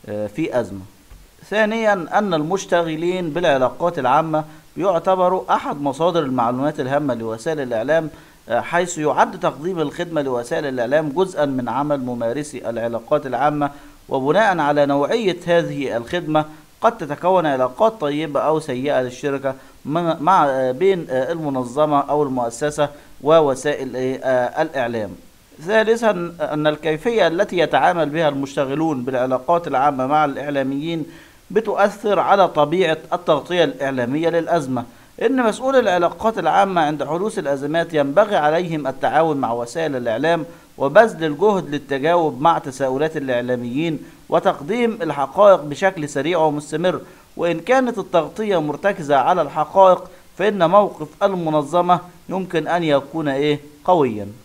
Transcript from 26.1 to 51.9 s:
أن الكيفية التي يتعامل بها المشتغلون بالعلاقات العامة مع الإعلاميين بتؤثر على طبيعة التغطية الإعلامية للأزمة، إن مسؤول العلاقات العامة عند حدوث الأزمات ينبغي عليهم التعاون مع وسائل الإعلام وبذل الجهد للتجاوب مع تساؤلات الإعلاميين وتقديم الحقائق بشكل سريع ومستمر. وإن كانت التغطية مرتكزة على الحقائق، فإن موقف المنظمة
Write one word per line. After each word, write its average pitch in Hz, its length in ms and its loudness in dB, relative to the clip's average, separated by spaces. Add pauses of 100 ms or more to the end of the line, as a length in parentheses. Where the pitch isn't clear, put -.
أن 151 260 -2
الكيفية 156 600 0
التي 180 320 0
يتعامل 156 500 2
بها 156 200 0
المشتغلون 139 760 -2
بالعلاقات 131 640 0
العامة 135 380 0
مع 151 180 2
الإعلاميين 139 840 -4 (440)
بتؤثر 202 680 0
على 175 300 4
طبيعة 160 500 2 (140)
التغطية 170 520 2
الإعلامية 135 640 -2
للأزمة، 156 560 0 (380)
إن 254 200 2
مسؤول 254 340 0
العلاقات 202 600 2
العامة 180 420 2
عند 147 240 0
حدوث 185 340 -4
الأزمات 147 560 -2
ينبغي 165 420 2
عليهم 156 500 0
التعاون 143 500 0
مع 117 160 -2
وسائل 131 440 -4
الإعلام 135 480 0 (340)
وبذل 165 460 4
الجهد 160 460 0
للتجاوب 143 720 0
مع 160 180 4
تساؤلات 143 580 -2
الإعلاميين 127 840 -2 (300)
وتقديم 175 760 0
الحقائق 160 600 4
بشكل 151 460 -2
سريع 160 300 -2
ومستمر. 156 600 0 (360)
وإن 170 240 -2
كانت 247 380 2
التغطية 180 600 0
مرتكزة 147 560 0
على 160 260 4
الحقائق، 180 600 4 (340)
فإن 190 320 2
موقف 185 380 2 (140)
المنظمة 175 800 0 (280)